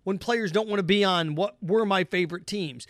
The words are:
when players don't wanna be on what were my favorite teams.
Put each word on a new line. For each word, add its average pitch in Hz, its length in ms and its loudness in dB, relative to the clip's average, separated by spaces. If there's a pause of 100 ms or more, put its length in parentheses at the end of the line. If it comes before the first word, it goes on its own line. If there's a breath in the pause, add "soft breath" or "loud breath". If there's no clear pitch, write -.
when 190 160 -2
players 226 320 0
don't 214 180 0
wanna 202 140 0
be 202 220 4
on 170 320 2
what 196 260 -2
were 208 240 2
my 190 180 2
favorite 180 420 -4
teams. 160 440 -6